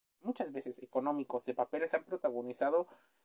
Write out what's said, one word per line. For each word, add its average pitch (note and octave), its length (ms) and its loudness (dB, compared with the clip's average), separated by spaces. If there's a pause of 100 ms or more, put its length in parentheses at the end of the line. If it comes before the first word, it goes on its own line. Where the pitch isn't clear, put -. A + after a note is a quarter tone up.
(220)
muchas G3 300 -2
veces C3+ 260 -6
económicos, C3+ 680 -2
de B2+ 80 -2
papeles D#3 400 0
han D#3+ 120 2
protagonizado C#3 840 0 (360)